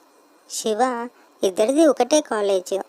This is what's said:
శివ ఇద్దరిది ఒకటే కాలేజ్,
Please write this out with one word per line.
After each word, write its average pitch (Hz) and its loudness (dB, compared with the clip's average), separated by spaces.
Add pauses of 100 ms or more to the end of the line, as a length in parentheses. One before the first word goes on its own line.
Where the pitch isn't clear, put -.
(500)
శివ 233 -2 (340)
ఇద్దరిది 220 2
ఒకటే 277 2
కాలేజ్, 196 -2